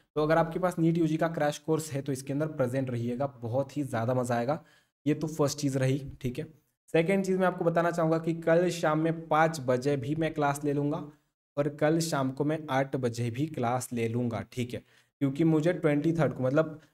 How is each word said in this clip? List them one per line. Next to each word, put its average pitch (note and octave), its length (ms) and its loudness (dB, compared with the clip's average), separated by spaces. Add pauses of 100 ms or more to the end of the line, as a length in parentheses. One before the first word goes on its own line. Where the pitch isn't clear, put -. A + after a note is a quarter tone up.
(160)
तो D3+ 80 0
अगर D3+ 140 4
आपके E3 220 0
पास F3 200 0
नीट E3 180 4
यूजी D#3+ 200 2
का E3+ 100 0
क्रैश D3 300 0
कोर्स D#3 340 -2
है C3+ 100 -4
तो C#3 100 -4
इसके C3+ 220 -6
अंदर D3+ 140 0
प्रेजेंट C3 420 -2
रहिएगा, A#2+ 380 -2
बहुत B2+ 500 -4
ही D3 60 -2
ज़्यादा A#2+ 300 -2
मज़ा B2 240 0
आएगा। B2+ 260 -2 (420)
ये D3 80 2
तो D3+ 140 -4
फर्स्ट D3 300 0
चीज़ C#3 200 0
रही, C3 220 0 (220)
ठीक B2+ 180 -4
है। D#3 60 -6 (480)
सेकंड F#3+ 320 4
चीज़ F#3 120 0
मैं F#3 100 4
आपको F3+ 180 0
बताना E3+ 260 2
चाहूँगा E3 260 2
कि E3 180 -2
कल E3 360 4
शाम D#3+ 280 0
में E3 280 -2
पाँच D#3+ 400 4
बजे C3 300 2
भी C3+ 180 -4
मैं D#3+ 180 -2
क्लास C#3+ 300 0
ले C#3+ 100 0
लूँगा C#3+ 300 -2 (540)
और D3 180 0
कल D#3 240 2
शाम C#3+ 320 -2
को D3 140 -2
मैं D#3 140 -2 (100)
आठ C3+ 260 0
बजे A#2+ 360 -2
भी C3+ 160 -4
क्लास B2 460 -2
ले A#2 140 0
लूँगा, A#2 340 -2 (100)
ठीक A#2+ 220 -6
है, G2+ 100 -8 (380)
क्योंकि C#3 220 0
मुझे D#3+ 300 4
ट्वेंटी D3+ 400 2
थर्ड D#3+ 200 0
को, B2+ 100 -6
मतलब D#3 360 0 (140)